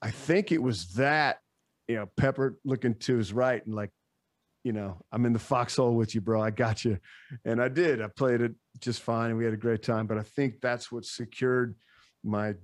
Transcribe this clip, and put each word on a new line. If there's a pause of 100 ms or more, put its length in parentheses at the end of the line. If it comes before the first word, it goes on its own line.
I
think
it
was
that, (480)
you
know, (100)
Pepper
looking
to
his
right
and
like, (720)
you
know, (100)
"I'm
in
the
foxhole
with
you,
bro.
I
got
you." (460)
And
I
did.
I
played
it (260)
just
fine,
and
we
had
a
great
time.
But
I
think
that's
what
secured (460)
my (100)